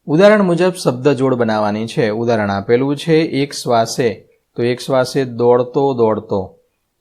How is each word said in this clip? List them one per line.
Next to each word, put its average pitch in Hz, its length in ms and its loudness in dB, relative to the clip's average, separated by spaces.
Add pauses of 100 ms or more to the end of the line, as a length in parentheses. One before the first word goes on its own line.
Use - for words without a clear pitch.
ઉદાહરણ 202 360 4
મુજબ 175 300 0
શબ્દ 139 400 0
જોડ 131 200 0
બનાવવાની 107 540 -2
છે. 117 220 -2
ઉદાહરણ 110 420 -2
આપેલું 120 440 0
છે, 160 180 -2
એક 143 400 0
શ્વાસે, 117 760 -2 (280)
તો 120 80 -4
એક 120 160 -2
શ્વાસે 131 460 -2
દોડતો 123 680 2
દોડતો. 107 640 -2 (420)